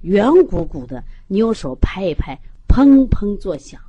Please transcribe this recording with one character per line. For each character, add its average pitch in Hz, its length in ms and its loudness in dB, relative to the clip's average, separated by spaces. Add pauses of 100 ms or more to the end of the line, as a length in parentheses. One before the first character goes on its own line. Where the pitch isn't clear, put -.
圆 208 320 0 (140)
鼓 170 180 -4
鼓 131 220 -12
的， 127 180 -14 (220)
你 196 100 -6
用 226 160 0
手 139 300 -8
拍 190 240 -4
一 160 80 -4
拍， 135 220 -8 (300)
砰 269 420 6
砰 202 300 -2
作 190 200 -8
响 - 300 -20